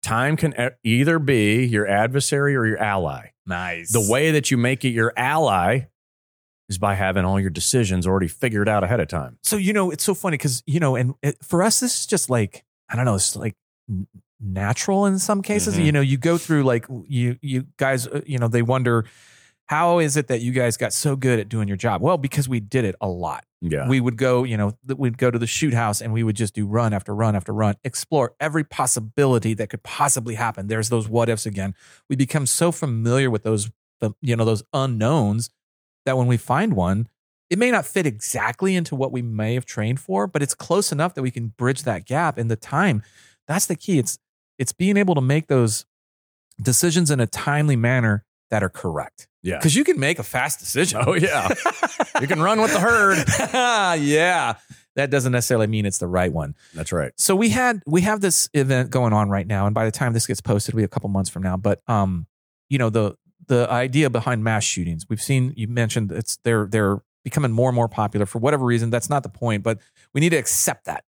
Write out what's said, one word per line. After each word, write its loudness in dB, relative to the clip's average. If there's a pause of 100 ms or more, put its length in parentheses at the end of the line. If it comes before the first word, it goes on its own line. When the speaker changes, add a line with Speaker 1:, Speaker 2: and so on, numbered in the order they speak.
Speaker 1:
time 0
can -2
e-, -2 (160)
either 2
be 2
your 0
adversary 0
or 0
your 0
ally. -2 (160)
Speaker 2:
Nice. -8
Speaker 1:
The 2
way 4
that 2
you 2
make 0
it 2
your 0
ally 2 (840)
is -6
by 0
having 0
all 0
your -2
decisions 0
already 0
figured -2
out 2
ahead 0
of -2
time. -8
Speaker 2:
So, -2
you 0
know, 2
it's -6
so 0
funny -4
'cause, -4
you 0
know, 2
and 0
it, -2
for 0
us, 2
this -2
is -8
just -2
like, 0 (240)
I -8
don't 0
know, 2
it's 0
like -6 (340)
n-, -6 (340)
natural -2
in 2
some -2
cases. -2
Speaker 1:
Mm-hmm. 2
Speaker 2:
You 4
know, 4
you 2
go 2
through, 2
like, 2 (200)
you, -2
you -4 (100)
guys, 0
uh, -6
you -4
know, 0
they 2
wonder, 2 (640)
"How 2
is 2
it -2
that 0
you -2
guys 0
got -4
so 0
good 2
at -4
doing -2
your -2
job?" -2
Well, 2
because -2
we -2
did -2
it -2
a -2
lot. -6 (160)
Speaker 1:
Yeah. -2
Speaker 2:
We 4
would 0
go, 2
you -4
know, 0
th-, -6
we'd -2
go 2
to -2
the -2
shoot 0
house 0
and -6
we 0
would 0
just -4
do -4
run 0
after -4
run 0
after -4
run, 0
explore -2
every -2
possibility 0
that -6
could -12
possibly -4
happen. -4
There's -2
those 0
what 2
ifs -2
again. -4 (340)
We 0
become 0
so 2
familiar 0
with -2
those, -2 (320)
the, -2 (100)
you 0
know, 2
those 0 (100)
unknowns 0 (560)
that 2
when 2
we 4
find 0
one, 0 (420)
it 0
may 2
not 0
fit -2
exactly -2
into -2
what -2
we -4
may -2
have -4
trained -2
for, -2
but -2
it's -4
close 0
enough -2
that -6
we -2
can -6
bridge -2
that -4
gap -2
in -2
the 0
time. 0 (460)
That's -2
the -2
key. 0
It's, -4 (380)
it's -4
being 0
able 2
to 2
make 0
those 2 (760)
decisions 2
in 2
a 2
timely 0
manner 2 (260)
that 0
are 0
correct. -8 (140)
Speaker 1:
Yeah. -4
Speaker 2:
'Cause 2
you 2
can 2
make 0
a -6
fast -4
decision. -2
Speaker 1:
Oh, 2
yeah. 2
Speaker 2:
<laughs> -8 (560)
Speaker 1:
You -2
can 0
run 2
with 2
the 2
herd. 4 (140)
Speaker 2:
<laughs> 2
Yeah. 2 (420)
That 0
doesn't 2
necessarily 2
mean 0
it's -2
the -4
right 2
one. -4 (180)
Speaker 1:
That's -8
right. -2
Speaker 2:
So 0
we 2
had, 0
we 2
have 0
this 0
event 2
going 2
on 4
right -2
now. 0
And 0
by 2
the 0
time -2
this 0
gets -4
posted, 0
it'll 0
be 2
a -2
couple -4
months -2
from -6
now. -2
But, -2
um, 0 (420)
you 0
know, 2
the, 0 (320)
the 2
idea 2
behind -2
mass 0
shootings, -4
we've -4
seen, 0
you -6
mentioned -2
it's, -6
they're, 2
they're 2 (220)
becoming -2
more 2
and 0
more 2
popular -2
for -8
whatever 2
reason. 0
That's -2
not 0
the -10
point, -2
but -2 (340)
we 0
need 4
to 2
accept -2
that. -10